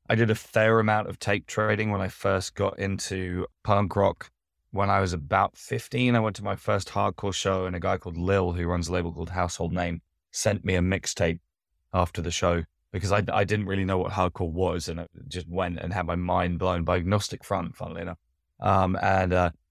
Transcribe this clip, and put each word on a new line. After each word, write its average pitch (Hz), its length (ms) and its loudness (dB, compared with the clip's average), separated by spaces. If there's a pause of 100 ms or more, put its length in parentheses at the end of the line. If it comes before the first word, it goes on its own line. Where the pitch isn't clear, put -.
I - 60 2
did 110 160 4
a 107 60 0
fair 110 420 4
amount 107 300 2
of 101 100 -10
tape 104 300 -2
trading 107 420 0
when 101 100 0
I 92 60 -2
first 95 480 -2
got 98 240 -2
into 92 680 -4 (160)
punk 101 320 2
rock. 98 340 2 (400)
When 98 200 0
I 98 100 4
was 92 120 0
about 95 440 0
fifteen, 123 580 -2
I 117 60 4
went 110 160 -2
to 101 80 -10
my 98 100 -2
first 101 360 -2
hardcore 101 440 -2
show, 95 320 0
and 90 80 -4
a 87 60 -6
guy 92 180 0
called 87 180 -10
Lil, 90 360 2
who 87 160 -2
runs 87 180 0
a 85 60 -4
label 87 200 -2
called 82 180 -8
Household 87 420 -2
Name, 85 300 -2 (280)
sent 101 340 -2
me 95 120 2
a 87 40 4
mixtape 87 600 0 (540)
after 90 260 2
the 82 120 -4
show 87 300 2 (300)
because 98 180 -2
I, 101 120 4 (100)
I 104 120 2
didn't 104 220 -2
really 98 180 -2
know 95 120 0
what 92 160 -2
hardcore 90 380 0
was, 87 360 -2
and 82 140 -6
I 85 60 -12 (220)
just 87 200 -10
went 90 300 -2
and 87 160 -6
had 92 100 -2
my 87 120 -2
mind 90 420 0
blown 87 260 0
by 90 120 2
Agnostic 95 460 -2
Front, 87 320 -4
funnily 87 280 -10
enough. 87 160 -10 (420)
Um, 95 400 2
and, 92 320 2
uh, 90 180 4 (200)